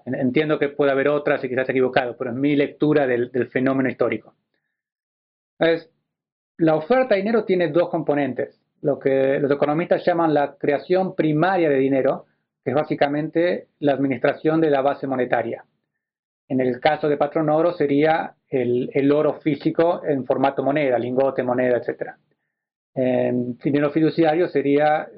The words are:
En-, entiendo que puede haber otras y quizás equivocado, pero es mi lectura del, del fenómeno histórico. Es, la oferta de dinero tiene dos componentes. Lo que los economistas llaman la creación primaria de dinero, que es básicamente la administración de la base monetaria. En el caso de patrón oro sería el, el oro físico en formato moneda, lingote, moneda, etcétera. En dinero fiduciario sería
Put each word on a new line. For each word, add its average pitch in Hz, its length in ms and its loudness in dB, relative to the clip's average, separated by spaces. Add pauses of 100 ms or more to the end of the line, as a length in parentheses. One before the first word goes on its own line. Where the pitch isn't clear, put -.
En-, 123 80 -6
entiendo 147 460 0
que 147 80 0
puede 143 240 0
haber 135 160 2
otras 147 340 0
y 127 60 -6
quizás 127 200 -4
equivocado, 127 480 0
pero 123 140 -8
es 113 60 -8
mi 143 180 0
lectura 143 540 0
del, 120 240 -2
del 120 160 -2
fenómeno 131 400 -2
histórico. 113 480 -4 (1200)
Es, 165 320 0 (680)
la 156 200 2
oferta 247 400 2
de 196 60 0
dinero 220 220 0
tiene 180 220 0
dos 165 220 2
componentes. 143 760 -4 (180)
Lo 139 200 -2
que 135 400 2
los 139 100 0
economistas 151 540 0
llaman 165 280 2
la 143 240 0
creación 180 600 -2
primaria 165 520 2
de 139 100 2
dinero, 135 480 0 (380)
que 135 60 -4
es 123 60 0
básicamente 156 880 -2 (140)
la 143 120 2
administración 139 680 0
de 160 100 2
la 135 120 2
base 139 260 -2
monetaria. 123 560 -2 (840)
En 131 140 -2
el 127 180 -2
caso 151 300 0
de 143 80 0
patrón 151 340 0
oro 160 220 2
sería 156 640 0 (120)
el, 123 440 -2
el 139 180 2
oro 147 300 2
físico 165 640 -2
en 139 200 -2
formato 135 380 0
moneda, 135 340 0
lingote, 127 460 0
moneda, 123 360 0
etcétera. - 400 -8 (760)
En 123 640 0
dinero 143 320 0
fiduciario 160 560 2
sería 143 720 0